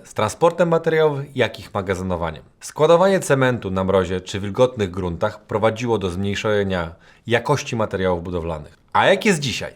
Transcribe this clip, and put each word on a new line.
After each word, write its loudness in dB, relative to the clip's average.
z -20
transportem 2
materiałów, 2
jak 0
ich -20
magazynowaniem. -4
Składowanie 4
cementu 0
na 0
mrozie 2
czy -8
wilgotnych 0
gruntach -6
prowadziło 0
do -2
zmniejszenia -2
jakości -2
materiałów -2
budowlanych. -8
A 4
jak 2
jest 2
dzisiaj? -6